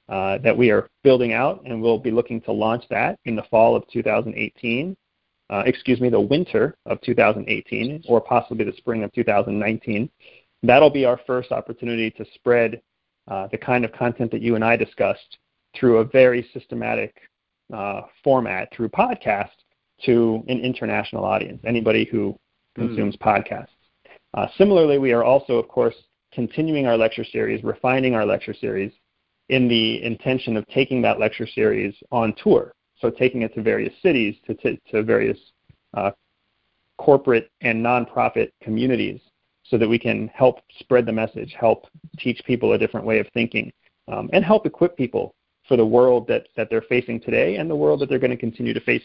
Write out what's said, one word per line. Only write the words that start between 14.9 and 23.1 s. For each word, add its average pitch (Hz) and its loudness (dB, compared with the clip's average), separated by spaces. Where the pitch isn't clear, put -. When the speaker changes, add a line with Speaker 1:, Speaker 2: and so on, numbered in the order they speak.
Speaker 1:
through 120 4
a 113 4
very 123 4
systematic, 113 -8
uh, 101 -8
format, 110 0
through 113 -4
podcast, 107 -2
to 117 2
an 127 -2
international 107 -4
audience, 101 -2
anybody 113 0
who 104 -4
Speaker 2:
Hmm. 117 -4
Speaker 1:
consumes 107 -4